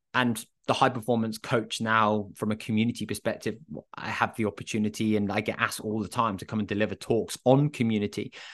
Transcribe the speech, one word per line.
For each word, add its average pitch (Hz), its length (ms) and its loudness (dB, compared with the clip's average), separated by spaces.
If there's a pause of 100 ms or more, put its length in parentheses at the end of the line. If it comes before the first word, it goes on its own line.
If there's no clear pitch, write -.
(140)
and 120 300 0 (240)
the 127 60 4
high 131 160 4
performance 113 480 -2
coach - 420 -2
now, 107 540 2
from 107 180 -2
a 107 40 0
community 110 500 0
perspective, - 520 -4 (360)
I - 160 -8
have 110 260 0
the 110 100 0
opportunity 107 680 0
and 101 160 2
I 104 100 0
get 107 180 -4
asked 113 200 0
all 110 200 -4
the 98 80 -4
time 110 300 -2
to - 80 -10
come 110 120 -4
and 104 100 -2
deliver 101 280 0
talks - 500 -2
on 143 240 6
community, 107 640 -2 (200)